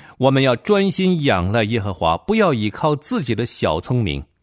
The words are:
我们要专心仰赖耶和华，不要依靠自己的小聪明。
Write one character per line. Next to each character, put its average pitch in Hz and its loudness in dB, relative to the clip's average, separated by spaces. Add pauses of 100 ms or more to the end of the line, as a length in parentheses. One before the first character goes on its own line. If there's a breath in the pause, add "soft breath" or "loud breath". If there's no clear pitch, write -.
(180 loud breath)
我 131 2
们 135 4
要 131 4
专 196 0
心 180 0
仰 95 2
赖 113 2
耶 110 -2
和 98 -6
华， 85 0
不 - -2
要 196 2
依 107 -2
靠 151 -2
自 185 -6
己 120 -2
的 107 -4
小 85 -2
聪 123 -2
明。 71 -4 (220)